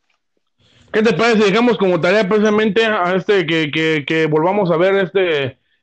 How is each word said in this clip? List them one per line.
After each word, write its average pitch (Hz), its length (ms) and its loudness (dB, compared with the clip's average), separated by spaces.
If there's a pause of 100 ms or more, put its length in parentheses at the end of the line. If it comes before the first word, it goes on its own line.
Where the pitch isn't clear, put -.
(920)
¿Qué 220 100 0
te 220 120 2
parece? 214 320 2
Dejamos 226 320 2
como 180 220 0
tarea 190 280 0
precisamente 214 580 0
a 190 300 -2
este, 190 300 0
que, 160 240 -2
que, 156 380 -2
que 160 200 0
volvamos 175 440 0
a 160 60 0
ver 190 180 2
este, 175 640 -2 (260)